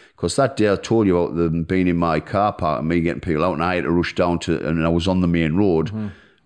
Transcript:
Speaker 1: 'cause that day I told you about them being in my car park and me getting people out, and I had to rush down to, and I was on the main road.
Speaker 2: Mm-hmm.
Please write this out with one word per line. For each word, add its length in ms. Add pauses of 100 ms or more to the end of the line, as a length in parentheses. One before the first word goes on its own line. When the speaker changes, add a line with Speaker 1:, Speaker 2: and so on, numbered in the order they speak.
(180)
Speaker 1:
'cause 180
that 220
day 140
I 40
told 320
you 100
about 200
them 260
being 240
in 100
my 220
car 320
park 280
and 100
me 100
getting 220
people 240
out, 80
and 100
I 120
had 100
to 60
rush 220
down 260
to, 280
and 160
I 60
was 180
on 140
the 60
main 280
road. 320
Speaker 2:
Mm-hmm. 200 (380)